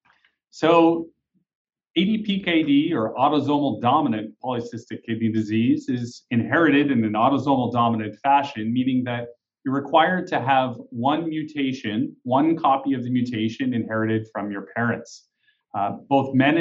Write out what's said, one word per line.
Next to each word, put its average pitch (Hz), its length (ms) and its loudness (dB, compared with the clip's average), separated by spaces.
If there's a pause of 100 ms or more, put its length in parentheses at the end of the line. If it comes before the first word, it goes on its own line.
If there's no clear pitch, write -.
(600)
So 165 460 4 (920)
A 170 120 2
D - 20 0 (140)
P 196 220 -4
K 165 160 2
D, 147 300 2
or 110 200 -2 (100)
autosomal 143 580 0
dominant 131 460 2 (160)
polycystic 120 640 -8
kidney 113 340 -2
disease, 110 500 0
is 120 420 -6
inherited 143 640 2
in 113 80 2
an 104 200 -2
autosomal 131 500 2
dominant 113 400 0 (100)
fashion, 131 540 0
meaning 127 320 0
that 120 140 -4 (400)
you're 135 200 -2
required 175 440 2
to 143 120 -2 (120)
have 131 240 2 (340)
one 160 180 0
mutation, 135 720 -4 (400)
one 156 120 4 (160)
copy 135 280 2
of 123 100 -4
the 123 140 -4
mutation 117 560 -2
inherited 110 480 -2 (120)
from 104 160 -6
your 98 160 -8 (100)
parents. - 520 -6 (500)
Uh, 101 140 -2 (160)
both 135 260 0
men 135 280 4